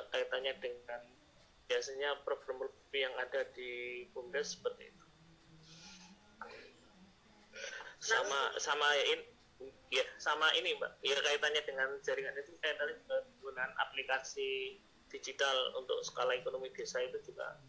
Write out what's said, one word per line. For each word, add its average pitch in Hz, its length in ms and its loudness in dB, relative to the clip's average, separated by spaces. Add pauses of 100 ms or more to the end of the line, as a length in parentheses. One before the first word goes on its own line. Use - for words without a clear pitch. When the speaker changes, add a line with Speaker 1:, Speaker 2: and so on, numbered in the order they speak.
(120)
Speaker 1:
kaitannya 131 480 0
dengan 120 420 -6 (640)
biasanya 135 600 2
problem-problem 135 640 -4
yang 131 240 2
ada 127 400 0
di 123 560 -6
bumdes 127 480 -4
seperti - 320 -4
itu. - 140 -20 (3000)
Sama, 139 500 4
Speaker 2:
Lalu - 80 -2
Speaker 1:
sama 147 320 4
ya, 139 140 6 (100)
in-, 165 140 -10 (580)
ya, 131 180 4 (140)
sama 156 400 4
ini, 170 160 2
Mbak. 131 240 -4
Ya, 139 220 2
kaitannya 147 420 4
dengan 135 260 0 (140)
jaringan 135 320 0
itu 143 240 -8
kaitannya 151 480 0
dengan 175 160 2
penggunaan 131 480 -6 (160)
aplikasi 131 920 -2 (320)
digital 131 640 0
untuk 127 320 -2
skala 127 280 0
ekonomi 127 360 -4
desa 127 320 -2
itu 127 200 -4
juga 123 460 -10